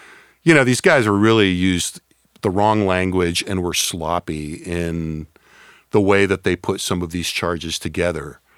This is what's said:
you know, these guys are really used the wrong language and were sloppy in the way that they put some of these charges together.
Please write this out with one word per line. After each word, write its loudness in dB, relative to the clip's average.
you 6
know, 6
these 2
guys 4
are 2
really 4
used 0
the 0
wrong 2
language 0
and -4
were -4
sloppy -6
in -6
the 4
way 4
that -2
they 0
put -6
some -4
of -6
these -6
charges -4
together. -6